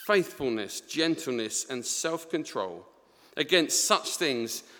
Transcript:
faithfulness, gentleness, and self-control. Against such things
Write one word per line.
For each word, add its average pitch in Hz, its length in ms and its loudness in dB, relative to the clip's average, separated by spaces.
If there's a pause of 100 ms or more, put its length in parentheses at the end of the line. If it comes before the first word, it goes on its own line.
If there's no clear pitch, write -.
faithfulness, 131 720 0
gentleness, 143 880 0
and 123 160 -6
self-control. 151 1000 -4 (500)
Against 160 500 4
such - 300 2
things 120 480 0 (160)